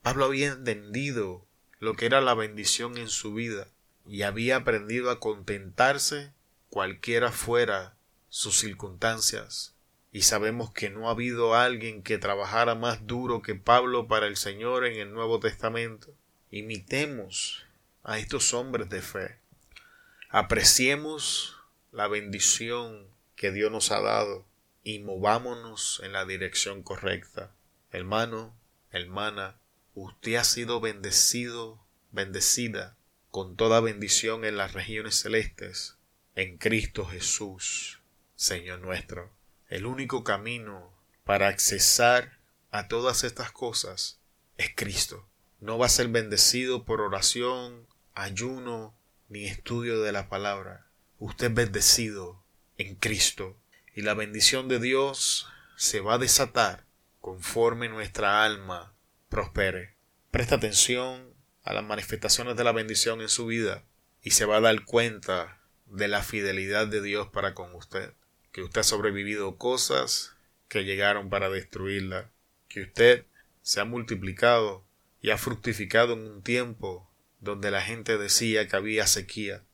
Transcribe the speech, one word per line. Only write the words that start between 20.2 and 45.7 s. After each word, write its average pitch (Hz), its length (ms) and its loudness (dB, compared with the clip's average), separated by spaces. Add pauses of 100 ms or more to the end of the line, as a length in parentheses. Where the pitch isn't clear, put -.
Apreciemos 139 1300 2 (360)
la 107 160 -2
bendición 104 1000 -2 (280)
que 98 160 0
Dios 104 200 2
nos 110 200 0
ha 104 100 2
dado 104 440 0 (380)
y 107 160 -6
movámonos 110 1040 -2
en 98 80 -12
la 95 140 -2
dirección 95 580 -4
correcta. 95 720 -6 (360)
Hermano, 110 600 -4 (380)
hermana, 95 680 -6 (360)
usted 98 420 -6
ha 120 80 2
sido 117 380 0
bendecido, 110 1000 0 (300)
bendecida 98 840 -2 (320)
con 92 260 -6
toda 113 240 6
bendición 110 640 0
en 107 140 -2
las 98 160 -2
regiones 107 420 -6
celestes, 107 800 -4 (400)
en 92 220 -4
Cristo 110 480 0
Jesús, - 960 -6 (340)
Señor 90 440 -4
nuestro. 90 520 -8 (360)
El 95 180 -6
único 127 380 -6
camino 104 680 -6 (300)
para 101 240 4
accesar 120 920 4 (320)
a 104 160 -4
todas 120 360 0
estas 113 280 -8
cosas - 680 -6 (380)
es - 180 -2
Cristo. - 520 -4 (340)
No 110 160 -4